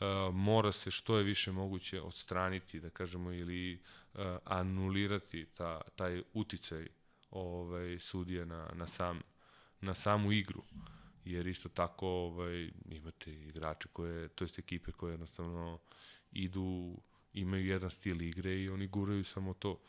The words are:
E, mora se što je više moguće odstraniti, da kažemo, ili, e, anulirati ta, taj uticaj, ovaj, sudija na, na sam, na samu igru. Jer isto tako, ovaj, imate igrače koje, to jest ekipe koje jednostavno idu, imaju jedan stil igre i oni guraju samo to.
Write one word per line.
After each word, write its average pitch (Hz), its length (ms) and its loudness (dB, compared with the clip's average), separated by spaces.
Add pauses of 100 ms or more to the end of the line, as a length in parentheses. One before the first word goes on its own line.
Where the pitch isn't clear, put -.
E, 101 40 2 (280)
mora 104 400 8
se - 180 -2
što - 280 4
je 101 60 8
više 98 280 2
moguće 95 500 -2
odstraniti, 92 800 -2
da 82 100 -8
kažemo, 90 420 -4
ili, 87 400 -2
e, 87 60 -8 (640)
anulirati 95 1000 2
ta, 82 340 -4 (160)
taj 90 260 0 (120)
uticaj, 85 520 -2 (440)
ovaj, 87 680 -4
sudija 87 460 -2
na, 82 300 -6
na 85 120 -4
sam, 87 340 0 (600)
na 95 140 0
samu 104 380 6
igru. 104 300 2 (600)
Jer 87 220 0
isto 92 220 -4
tako, 87 400 2
ovaj, 87 640 0 (160)
imate 80 480 -10
igrače 78 540 -4
koje, 85 400 -4
to - 160 -6
jest 85 140 -6
ekipe 87 340 -4
koje 85 200 -4
jednostavno 85 640 -6 (540)
idu, 92 680 0 (340)
imaju 95 340 2
jedan 92 240 2
stil 87 320 0
igre 92 380 0
i 95 80 0
oni 98 180 -2
guraju 98 380 2
samo 95 300 -2
to. 98 340 -2